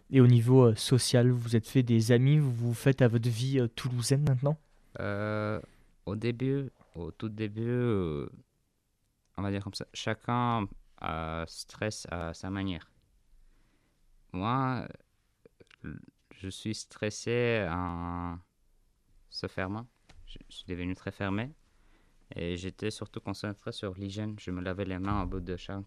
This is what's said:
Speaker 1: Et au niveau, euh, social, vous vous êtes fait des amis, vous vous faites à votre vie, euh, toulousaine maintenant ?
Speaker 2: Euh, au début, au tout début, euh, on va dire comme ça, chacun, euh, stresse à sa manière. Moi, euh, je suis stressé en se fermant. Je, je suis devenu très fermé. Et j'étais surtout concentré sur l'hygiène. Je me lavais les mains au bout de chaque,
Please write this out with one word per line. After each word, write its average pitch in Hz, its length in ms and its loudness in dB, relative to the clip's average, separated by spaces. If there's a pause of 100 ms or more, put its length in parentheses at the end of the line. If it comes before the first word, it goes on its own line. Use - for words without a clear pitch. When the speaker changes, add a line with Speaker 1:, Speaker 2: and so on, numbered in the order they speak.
Speaker 1:
Et 135 100 8
au 123 60 12
niveau, 123 400 8
euh, 110 80 6
social, 123 560 4
vous 123 80 2
vous 117 180 0
êtes 110 100 2
fait 131 160 4
des 117 300 4
amis, 131 260 6
vous 139 140 2
vous 117 220 0
faites 135 260 2
à 123 80 8
votre 117 220 2
vie, 131 300 0
euh, 117 80 2
toulousaine 123 600 0
maintenant ? 139 300 2 (420)
Speaker 2:
Euh, 107 600 -2 (460)
au 98 100 -4
début, 127 540 -2 (240)
au 82 160 -8
tout 113 200 -8
début, 107 360 -6
euh, 101 640 0 (1080)
on 98 40 -4
va 101 80 -2
dire 98 140 -4
comme 98 100 -8
ça, - 200 -10
chacun, 117 720 -2 (340)
euh, 80 440 -6
stresse - 640 -10
à 85 240 -8
sa 95 160 -10
manière. 95 400 -6 (1400)
Moi, 123 540 -2 (1000)
euh, 78 100 -10 (420)
je 95 120 -12
suis 107 260 -8
stressé 113 960 -4
en 87 640 -6 (920)
se - 160 -10
fermant. 101 400 -6 (400)
Je, - 120 -16 (100)
je - 80 -20
suis - 100 -18
devenu 90 280 -6
très - 180 -8
fermé. 104 380 -4 (840)
Et 87 200 -4
j'étais 95 340 -8
surtout - 300 -12
concentré 101 520 -10
sur 95 220 -8
l'hygiène. 101 440 -8
Je - 120 -12
me 90 100 -6
lavais 92 240 -6
les 92 140 -6
mains 98 240 -2
au 90 40 -4
bout 92 140 -6
de 87 160 -8
chaque, 98 300 -10